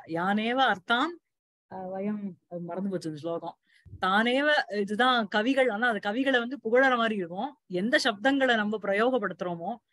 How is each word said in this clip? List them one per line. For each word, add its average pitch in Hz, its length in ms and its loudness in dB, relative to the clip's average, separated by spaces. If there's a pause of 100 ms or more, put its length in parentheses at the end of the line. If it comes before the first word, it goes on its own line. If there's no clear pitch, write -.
யானேவ 202 580 0
அர்த்தான்," 240 480 0 (580)
அஹ், 190 180 -10
வயம், 202 340 -6 (240)
அது 175 140 -10
மறந்து 175 280 -6
போச்சு 170 200 -4
இந்த 151 120 -10
ஸ்லோகம். 170 340 -6 (460)
"தானேவ," 233 460 2 (320)
இதுதான் 220 480 2
கவிகள், 247 420 2
ஆனா 220 180 0
அது 214 120 0
கவிகளை 247 400 0
வந்து 240 200 -6
புகழற 254 360 4
மாதிரி 226 200 0
இருக்கும். 190 360 -6 (180)
எந்த 208 340 2
சப்தங்களை 254 520 2
நம்ம 214 260 0
பிரயோகப்படுத்துறோமோ, 196 920 -2 (220)